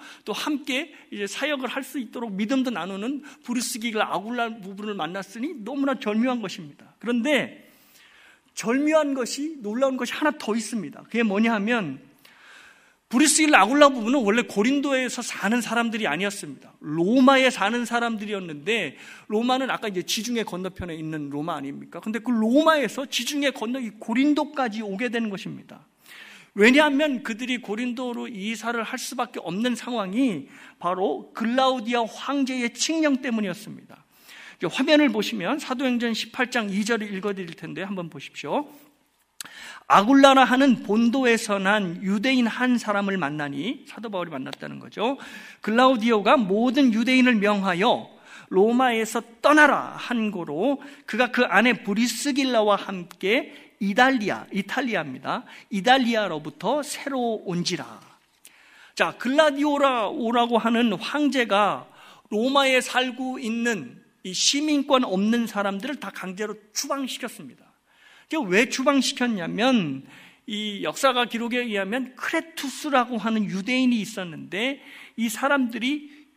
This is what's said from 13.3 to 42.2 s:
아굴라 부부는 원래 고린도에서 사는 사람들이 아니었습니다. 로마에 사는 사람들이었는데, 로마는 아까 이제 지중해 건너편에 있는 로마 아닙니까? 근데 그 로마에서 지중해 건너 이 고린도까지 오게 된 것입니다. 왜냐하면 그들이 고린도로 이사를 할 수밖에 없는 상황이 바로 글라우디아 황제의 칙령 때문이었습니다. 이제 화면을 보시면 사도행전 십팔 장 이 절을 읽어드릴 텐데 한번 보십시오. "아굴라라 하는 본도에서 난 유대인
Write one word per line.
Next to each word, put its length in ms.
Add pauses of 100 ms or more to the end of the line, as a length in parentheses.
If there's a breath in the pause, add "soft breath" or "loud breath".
아굴라 300
부부는 340
원래 180
고린도에서 800
사는 380
사람들이 480
아니었습니다. 720
로마에 680
사는 340
사람들이었는데, 1120 (320 loud breath)
로마는 420
아까 160
이제 160
지중해 400
건너편에 520
있는 360
로마 240
아닙니까? 460
근데 180
그 140
로마에서 760
지중해 460
건너 260
이 120
고린도까지 920
오게 280
된 200
것입니다. 560 (680 loud breath)
왜냐하면 680
그들이 360
고린도로 720
이사를 540
할 160
수밖에 420
없는 360
상황이 720 (300 loud breath)
바로 560
글라우디아 720
황제의 680
칙령 480
때문이었습니다. 840 (520 loud breath)
이제 100
화면을 440
보시면 480
사도행전 560
십팔 360
장 200
이 140
절을 300
읽어드릴 400
텐데 280
한번 260
보십시오. 580 (1200 loud breath)
"아굴라라 580
하는 380
본도에서 760
난 440
유대인 440